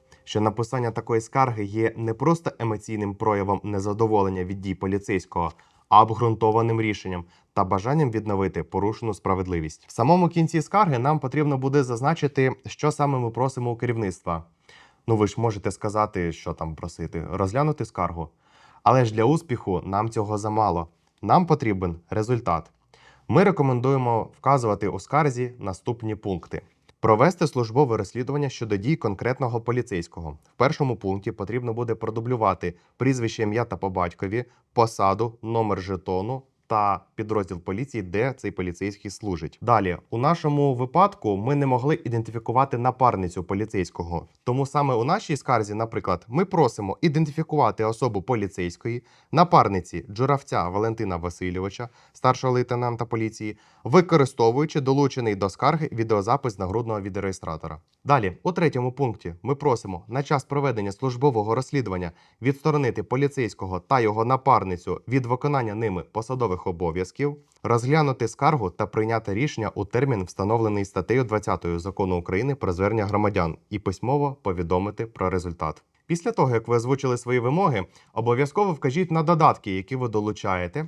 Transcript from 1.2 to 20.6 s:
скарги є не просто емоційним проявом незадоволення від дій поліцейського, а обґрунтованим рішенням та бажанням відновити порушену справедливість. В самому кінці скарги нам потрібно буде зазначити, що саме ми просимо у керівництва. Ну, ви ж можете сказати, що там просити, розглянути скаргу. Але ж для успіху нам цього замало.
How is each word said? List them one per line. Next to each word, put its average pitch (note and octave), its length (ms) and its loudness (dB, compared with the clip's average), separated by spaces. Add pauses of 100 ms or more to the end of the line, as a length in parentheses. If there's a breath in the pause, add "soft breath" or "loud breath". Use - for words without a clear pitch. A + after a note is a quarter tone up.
скарги A#2+ 420 0
є A2 340 -2
не A2+ 160 -4
просто D#3 460 0
емоційним G#2 560 -4
проявом G2+ 480 0
незадоволення G2+ 800 0
від G2 180 -6
дій F#2+ 140 -4
поліцейського, F#2+ 760 -2 (380 soft breath)
а G#2 120 10
обґрунтованим A2+ 800 2
рішенням F#2+ 440 -4 (280 soft breath)
та G2+ 100 2
бажанням A#2 480 0
відновити G2 520 -2
порушену G#2+ 500 -4
справедливість. F2+ 760 -2
В - 40 -20
самому E3 380 4
кінці E3 320 0
скарги F3 380 2
нам D3 200 0
потрібно C#3+ 380 0
буде C3+ 260 2
зазначити, C3 680 0 (140)
що - 260 -2
саме C#3 280 0
ми A#2 120 -2
просимо B2 400 -2
у A2+ 40 -4
керівництва. G#2 680 -4 (640 soft breath)
Ну, A2+ 80 4
ви G#2 120 4
ж - 100 -4
можете G#2+ 340 -2
сказати, G#2 600 -2
що E2 220 -8
там D#2+ 220 -6
просити, E2 560 -8
розглянути A2 540 0
скаргу. E2+ 440 -4 (540 soft breath)
Але A#2+ 220 6
ж G#2+ 80 -2
для A2 100 2
успіху A#2 640 0
нам G2+ 240 -2
цього G#2+ 280 -2
замало. G2+ 500 0 (340)